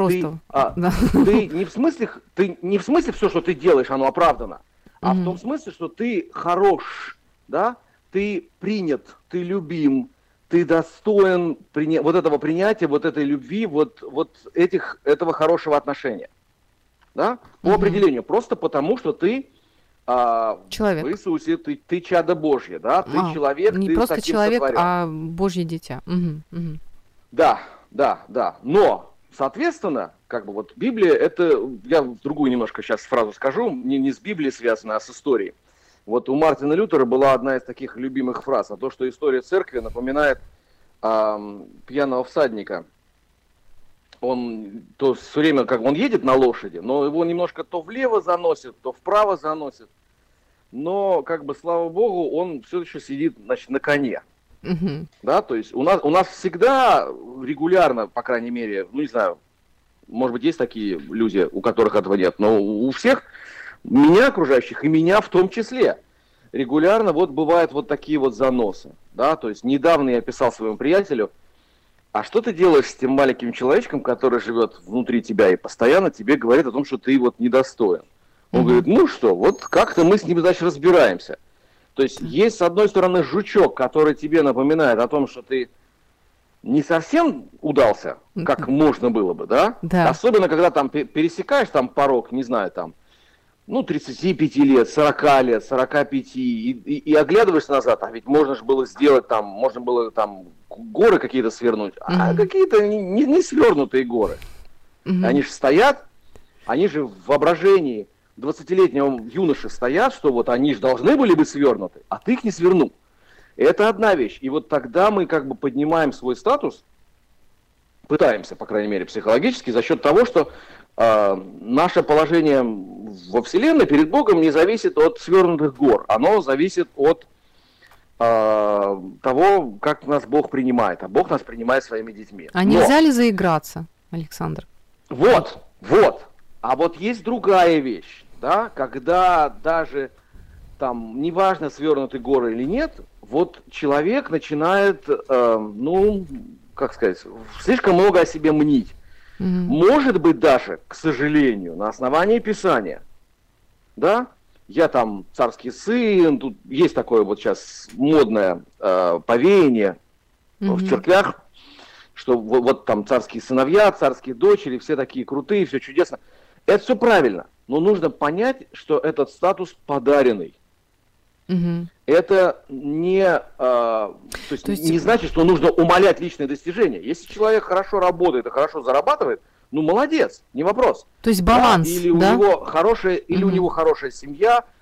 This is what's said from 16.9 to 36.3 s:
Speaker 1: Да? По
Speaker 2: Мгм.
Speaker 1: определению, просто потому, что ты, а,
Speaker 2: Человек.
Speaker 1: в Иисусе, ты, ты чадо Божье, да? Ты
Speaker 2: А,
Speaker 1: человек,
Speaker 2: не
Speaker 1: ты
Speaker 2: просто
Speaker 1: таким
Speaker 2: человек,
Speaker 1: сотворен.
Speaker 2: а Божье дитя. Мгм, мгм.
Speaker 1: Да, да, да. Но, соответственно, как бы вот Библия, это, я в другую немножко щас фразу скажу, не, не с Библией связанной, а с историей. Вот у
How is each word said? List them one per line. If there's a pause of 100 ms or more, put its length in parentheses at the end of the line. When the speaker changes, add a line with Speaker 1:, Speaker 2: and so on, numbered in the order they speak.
Speaker 1:
Да? (240)
По
Speaker 2:
Мгм.
Speaker 1:
определению,
просто
потому,
что
ты, (560)
а, (140)
Speaker 2:
Человек.
Speaker 1:
в
Иисусе,
ты,
ты
чадо
Божье,
да?
Ты
Speaker 2:
А,
Speaker 1:
человек,
Speaker 2:
не
Speaker 1:
ты
Speaker 2:
просто
Speaker 1:
таким
Speaker 2:
человек,
Speaker 1:
сотворен.
Speaker 2:
а
Божье
дитя.
Мгм,
мгм. (520)
Speaker 1:
Да, (320)
да,
да.
Но, (160)
соответственно, (120)
как
бы
вот
Библия,
это, (240)
я
в
другую
немножко
щас
фразу
скажу,
не,
не
с
Библией
связанной,
а
с
историей. (520)
Вот
у